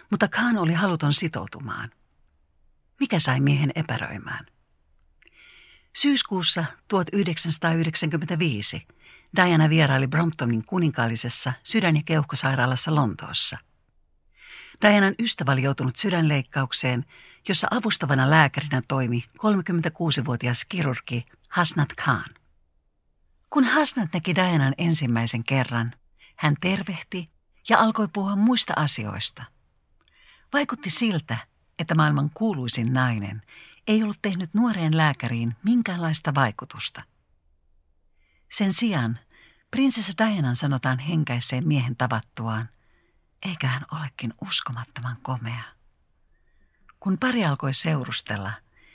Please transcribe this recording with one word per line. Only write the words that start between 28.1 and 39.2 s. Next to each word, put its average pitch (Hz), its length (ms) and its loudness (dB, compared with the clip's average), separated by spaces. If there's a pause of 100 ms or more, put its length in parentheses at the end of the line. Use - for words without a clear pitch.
puhua 196 220 -2
muista 226 400 2
asioista. 107 680 -4 (1120)
Vaikutti - 360 -2
siltä, 170 480 0 (420)
että 165 160 0
maailman 151 380 4
kuuluisin 127 600 -2
nainen 110 480 0 (460)
ei 214 160 2
ollut 208 180 -4
tehnyt 185 320 -4
nuoreen 196 440 2
lääkäriin 120 680 0
minkäänlaista 175 720 0
vaikutusta. - 680 -2 (1500)
Sen 196 220 0
sijaan 131 460 0 (520)